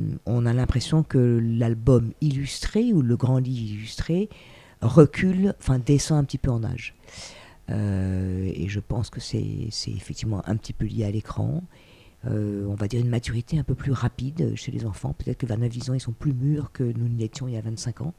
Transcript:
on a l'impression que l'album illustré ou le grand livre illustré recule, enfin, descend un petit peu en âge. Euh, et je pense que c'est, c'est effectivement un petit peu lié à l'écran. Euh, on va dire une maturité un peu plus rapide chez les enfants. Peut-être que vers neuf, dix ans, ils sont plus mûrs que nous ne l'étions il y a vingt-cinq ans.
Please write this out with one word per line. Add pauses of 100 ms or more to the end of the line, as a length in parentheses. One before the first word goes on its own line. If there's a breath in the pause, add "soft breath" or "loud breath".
(260)
on
a
l'impression
que
l'album
illustré
ou
le
grand
livre
illustré (540 loud breath)
recule,
enfin,
descend
un
petit
peu
en
âge. (760 loud breath)
Euh,
et
je
pense
que
c'est,
c'est
effectivement
un
petit
peu
lié
à
l'écran. (640 loud breath)
Euh,
on
va
dire
une
maturité
un
peu
plus
rapide
chez
les
enfants.
Peut-être
que
vers
neuf,
dix
ans,
ils
sont
plus
mûrs
que
nous
ne
l'étions
il
y
a
vingt-cinq
ans.